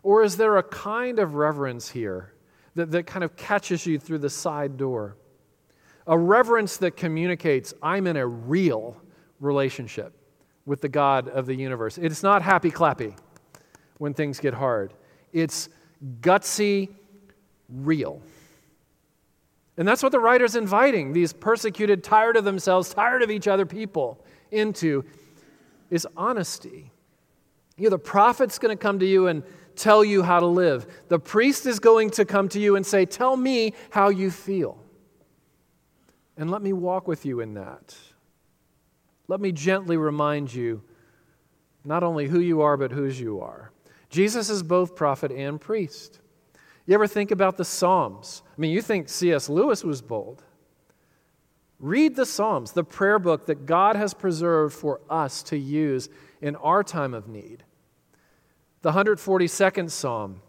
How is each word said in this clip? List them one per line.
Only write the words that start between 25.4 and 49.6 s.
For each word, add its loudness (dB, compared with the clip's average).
is -2
honesty. -6
You -4
know, 6
the 0
prophet's 2
gonna 0
come -2
to 2
you 4
and -2
tell 6
you 4
how 4
to 4
live. 2
The 2
priest 2
is -2
going 8
to 2
come 0
to -4
you 6
and -2
say, 4
"Tell 0
me 0
how 4
you 0
feel. -6
And -6
let -4
me -2
walk -4
with -6
you -4
in -10
that. -16
Let -4
me -2
gently -2
remind -2
you -6
not -2
only -2
who 2
you 2
are, 4
but -2
whose -4
you -6
are." -16
Jesus 0
is -2
both 0
prophet -2
and -8
priest. -8
You 4
ever 6
think -2
about 2
the -4
Psalms? 0
I -12
mean, 0
you 0
think -4
C 0
S 0
Lewis 0